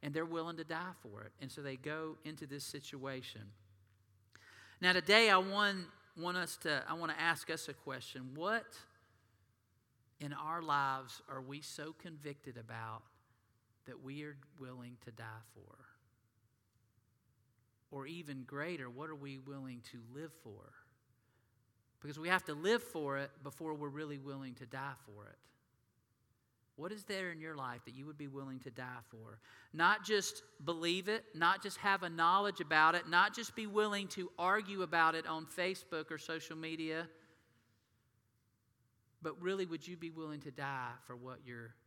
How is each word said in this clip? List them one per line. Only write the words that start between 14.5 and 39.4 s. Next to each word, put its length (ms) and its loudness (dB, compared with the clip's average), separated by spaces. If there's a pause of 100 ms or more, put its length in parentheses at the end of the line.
willing 460 -12
to 80 -12
die 320 -10 (100)
for? 220 -20 (2250)
Or 140 -8
even 380 -8
greater, 440 -6
what 220 -10
are 60 -10
we 220 -10
willing 520 -10
to 80 -14 (160)
live 180 -10 (120)
for? 280 -16 (1300)
Because 200 -10
we 80 -4
have 160 4
to 100 -2
live 280 4
for 360 -2
it 120 -4 (120)
before 320 -6
we're 140 -6
really 300 -6
willing 360 -8
to 120 -14
die 280 -6 (100)
for 220 -16
it. 100 -20 (1400)
What 160 -6
is 120 -10
there 280 -4
in 80 -10
your 160 -8
life 280 -6
that 100 -12
you 120 -12
would 100 -12
be 120 -8
willing 320 -8
to 100 -10
die 400 -10
for? 300 -16 (320)
Not 320 6
just 400 2 (200)
believe 440 2
it, 160 0 (100)
not 300 6
just 140 -6
have 260 4
a 40 -2
knowledge 520 6
about 340 10
it, 140 2
not 260 6
just 220 -6
be 100 -4
willing 420 4
to 300 -4
argue 440 4
about 340 8
it 100 -2
on 200 -2
Facebook 680 -2
or 40 -6
social 400 -6
media, 520 -4 (2000)
but 220 -6